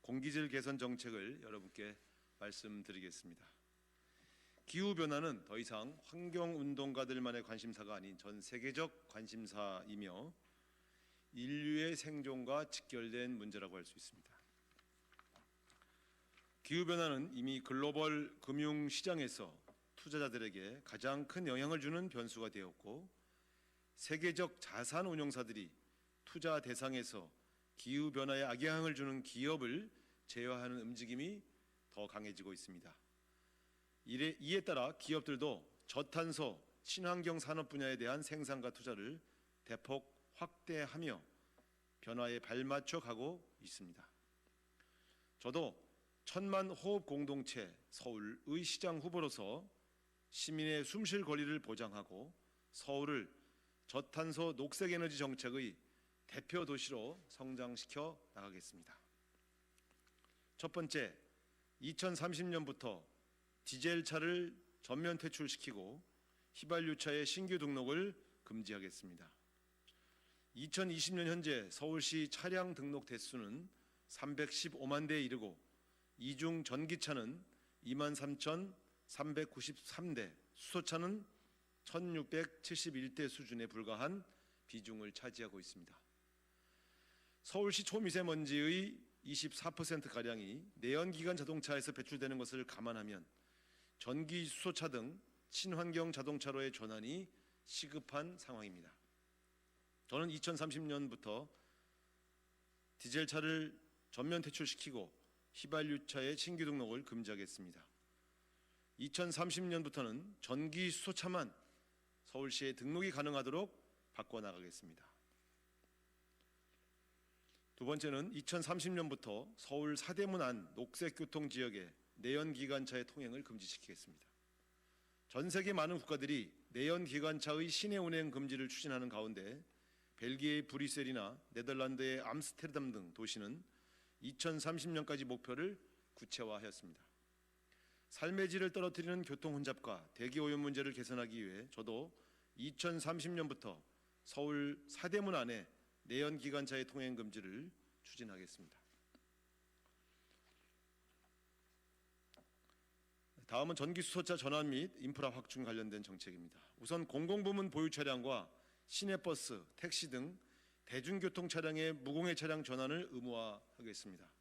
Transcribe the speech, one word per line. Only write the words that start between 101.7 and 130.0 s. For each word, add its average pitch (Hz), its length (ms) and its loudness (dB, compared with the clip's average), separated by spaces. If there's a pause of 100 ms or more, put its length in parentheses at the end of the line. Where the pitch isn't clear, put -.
디젤차를 156 800 2 (320)
전면 160 320 2
퇴출시키고 139 720 -2 (400)
휘발유차의 147 840 0
신규 165 280 0
등록을 135 400 0
금지하겠습니다. 98 800 -6 (1080)
이천삼십 175 680 2
년부터는 156 760 0
전기 156 500 2
수소차만 175 600 0 (720)
서울시에 135 500 0
등록이 156 360 0
가능하도록 147 1040 0
바꿔나가겠습니다. 90 1000 -8 (2500)
두 127 100 -4
번째는 147 500 2
이천삼십 170 580 0
년부터 139 640 0
서울 147 400 0
사대문 185 460 2
안 117 340 0
녹색교통 151 720 -2
지역에 110 440 -2 (220)
내연기관차의 131 920 0
통행을 131 360 -8
금지시키겠습니다. - 840 -12 (1000)
전 151 220 0
세계 190 220 4
많은 170 260 6
국가들이 139 540 2 (160)
내연기관차의 151 1000 2
시내 202 280 2
운행 165 340 4
금지를 131 380 0
추진하는 127 400 0
가운데 110 560 -2 (520)